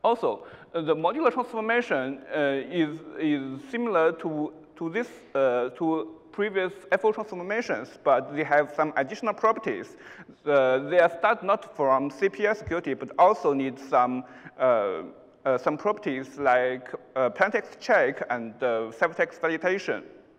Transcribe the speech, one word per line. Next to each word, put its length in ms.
Also, 420
uh, 100
the 120
modular 380
transformation, 880
uh, 380
is, 300
is 500
similar 440
to, 400
to 120
this, 200
uh, 360
to 440
previous 420
F 120
O 60
transformations, 920
but 280
they 120
have 320
some 200
additional 380
properties. 600
Uh, 320
they 220
are 180
start 240
not 340
from 340
C 180
P 180
S 140
security, 340
but 240
also 340
need 240
some, 460
uh, 460
uh, 140
some 180
properties 640
like, 560
uh, 140
plaintext 500
check 500
and, 320
uh, 300
self-text 500
validation. 640